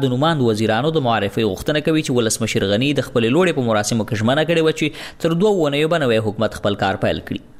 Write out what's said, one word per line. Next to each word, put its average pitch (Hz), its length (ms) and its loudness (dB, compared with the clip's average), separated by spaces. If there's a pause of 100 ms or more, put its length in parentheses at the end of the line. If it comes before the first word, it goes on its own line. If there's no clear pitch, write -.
د 131 100 0
نوماند 143 360 2
وزیرانو 110 500 0
د 139 80 0
معرفۍ 110 460 0
غوښتنه 151 340 -2
کوي 156 180 0
چې 127 140 -2
ولسمشر 110 540 0
غني 123 180 2 (100)
د 123 80 -4
خپلې 113 280 0
لوړې 175 220 2
په 120 120 0
مراسمو 107 400 0
کې 107 120 -4
ژمنه 135 220 2
کړې 165 220 2
وه 156 140 2
چې - 440 -6
تر 165 160 0
دوه 196 240 2
اونیو 147 300 0
به 160 100 2
نوی 113 240 2
حکومت 104 320 -2
خپل 101 240 -2
کار 98 220 0
پیل 82 240 -2
کړي. 98 100 -6 (200)